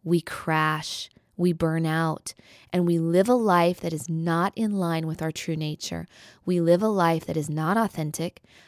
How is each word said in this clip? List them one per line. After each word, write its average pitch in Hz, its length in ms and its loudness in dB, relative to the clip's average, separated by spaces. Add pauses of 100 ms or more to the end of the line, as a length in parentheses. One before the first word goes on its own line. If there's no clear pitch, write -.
we 170 160 2
crash, 156 880 -4 (260)
we 175 160 2
burn 165 340 0
out, 160 480 -2 (380)
and 180 140 2
we 170 120 2
live 170 300 4
a 247 60 6
life 180 460 2
that 170 120 -6
is 156 160 -8
not 165 480 0
in 220 160 -2
line 170 340 -2
with 160 160 -6
our 160 100 -4
true - 240 -6
nature. 156 500 -8 (380)
We 180 160 0
live 170 220 6
a 220 60 2
life 170 380 2
that 160 100 -4
is 151 120 -4
not 160 280 -2
authentic, 165 680 -4 (260)